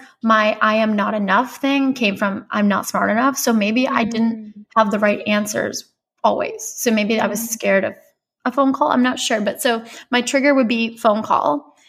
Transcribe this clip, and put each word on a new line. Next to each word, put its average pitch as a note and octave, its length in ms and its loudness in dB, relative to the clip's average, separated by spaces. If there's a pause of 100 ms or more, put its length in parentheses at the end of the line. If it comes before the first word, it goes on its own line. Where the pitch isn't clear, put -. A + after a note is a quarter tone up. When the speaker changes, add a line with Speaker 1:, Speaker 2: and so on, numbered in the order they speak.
(240)
Speaker 1:
my A3 380 2
"I A3 160 2
am G#3+ 180 0
not G#3 200 0
enough" G#3 420 0
thing C4+ 360 0
came G3+ 240 -2
from G3 340 -4
"I'm G#3 180 2
not F#3+ 180 0
smart G3+ 240 0
enough." C4 260 0
So A#3+ 160 0
maybe A3 340 0
I B3 180 0
didn't A3+ 340 0 (180)
Speaker 2:
Mm. - 80 -20 (120)
Speaker 1:
have G#3+ 140 2
the G#3 80 0
right G#3 280 2
answers - 580 -4 (380)
always. D4 400 -2 (140)
So A#3+ 140 0
maybe G#3+ 300 0
I G3 60 0
was G#3+ 140 -4
Speaker 2:
Mm. A3+ 80 -8
Speaker 1:
scared G3 360 0
of G#2+ 100 -8 (500)
a A#3+ 60 -2
phone C4+ 220 2
call. D4 180 0
I'm B3+ 120 4
not B3+ 160 0
sure. A3 220 -2
But G#3 200 -4
so A3+ 220 0 (280)
my B3 100 2
trigger C#4 340 2
would C4 140 4
be A3+ 280 -2
phone G#3+ 260 2
call. - 520 -2 (140)